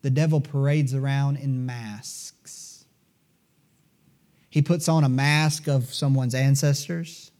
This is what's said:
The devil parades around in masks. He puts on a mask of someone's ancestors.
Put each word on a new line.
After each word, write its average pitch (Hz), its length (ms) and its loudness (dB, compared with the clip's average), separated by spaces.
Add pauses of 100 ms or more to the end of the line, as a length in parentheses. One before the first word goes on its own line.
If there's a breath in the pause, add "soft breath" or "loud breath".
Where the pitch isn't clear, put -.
The 139 80 0
devil 151 300 2
parades 143 540 0
around 139 440 0
in 127 280 -4
masks. - 1160 -14 (1700 soft breath)
He 151 120 2
puts 170 260 0
on 160 140 4
a 139 60 4
mask 147 580 2
of 135 260 0
someone's 135 420 0
ancestors. 143 1040 0